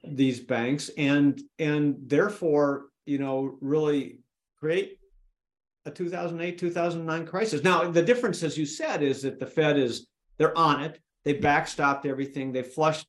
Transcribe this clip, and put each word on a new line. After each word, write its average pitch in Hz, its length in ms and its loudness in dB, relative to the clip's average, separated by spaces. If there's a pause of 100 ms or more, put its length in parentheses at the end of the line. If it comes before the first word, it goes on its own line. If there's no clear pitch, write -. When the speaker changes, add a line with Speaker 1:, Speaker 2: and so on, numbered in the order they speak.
Speaker 1:
these 131 360 0
banks 127 580 -2
and, 143 420 2 (180)
and 147 380 0 (100)
therefore, 147 840 2 (180)
you 143 100 -2
know, 135 460 -2
really 147 560 0 (400)
create 175 400 -2 (880)
a 180 40 -10
two 175 200 -6
thousand 170 320 -6
eight, 175 160 -6
two 175 120 -2
thousand 170 360 -2
nine 165 200 -4
crisis. 202 380 -2
Now, 175 260 4
the 165 120 4
difference, 233 400 2
as 147 160 -4
you 151 80 -2
said, 160 360 -4
is 135 200 0
that 135 180 -6
the 127 60 -6
Fed 147 320 2
is, 120 280 0 (300)
they're 156 220 2
on 147 240 4
it. 156 180 -8 (240)
They 147 100 2
Speaker 2:
Yeah. 143 60 -4
Speaker 1:
backstopped 147 640 2
everything. 135 480 -4
They 127 100 -2
flushed, 156 460 0